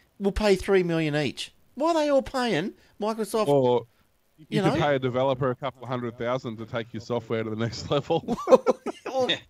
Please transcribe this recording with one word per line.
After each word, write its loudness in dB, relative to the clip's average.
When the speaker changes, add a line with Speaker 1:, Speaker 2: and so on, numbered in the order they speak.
Speaker 1:
will 0
pay 4
three 2
million 0
each." -4
Why 0
are 0
they 2
all 4
paying -2
Microsoft? -2
Speaker 2:
Or 4
you -20
Speaker 1:
You 2
Speaker 2:
could 4
Speaker 1:
know? 2
Speaker 2:
pay 2
a -2
developer 0
a -4
couple -10
of -12
hundred -6
thousand -4
to -12
take -8
your -10
software -4
to -6
the -6
next -6
<laughs> 0
level. -2
Speaker 1:
<laughs> -14
Well, -2
Speaker 3:
Yeah. -2